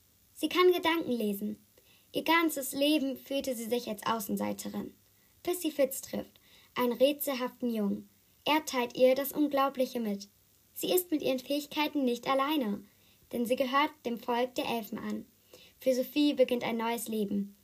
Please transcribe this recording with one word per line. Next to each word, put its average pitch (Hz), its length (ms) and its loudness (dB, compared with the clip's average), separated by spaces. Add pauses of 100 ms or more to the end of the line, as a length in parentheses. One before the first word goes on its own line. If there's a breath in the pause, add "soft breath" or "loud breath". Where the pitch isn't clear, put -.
(340)
Sie 311 160 -4
kann 359 220 6
Gedanken 330 400 0
lesen. 214 520 -4 (500 soft breath)
Ihr - 100 -4
ganzes 311 480 2
Leben 277 460 2
fühlte 269 380 -4
sie 226 100 -8
sich 240 220 -2
als 214 180 -8
Außenseiterin, 208 880 -4 (500 soft breath)
bis 359 180 -2
sie 311 100 -2
Fitz 262 300 0
trifft, - 380 -10 (360 soft breath)
einen 247 180 0
rätselhaften 254 760 0
Jungen. 208 400 -2 (360 soft breath)
Er 302 200 2
teilt 247 300 -2
ihr 254 200 8
das 277 160 -2
Unglaubliche 269 680 0
mit. 202 300 -4 (460)
Sie - 180 -2
ist 359 160 0
mit 302 140 -2
ihren 262 160 0
Fähigkeiten 294 680 -2
nicht 240 240 -2
alleine, 269 560 0 (460 soft breath)
denn 240 160 -2
sie 254 80 2
gehört 277 340 2 (160)
dem 233 140 -4
Volk 247 340 -2
der 285 120 -4
Elfen 226 340 -6
an. 214 260 -8 (540 loud breath)
Für 262 160 2
Sophie 285 400 2
beginnt 254 280 4
ein 226 140 -2
neues 233 300 -2
Leben. 202 560 -2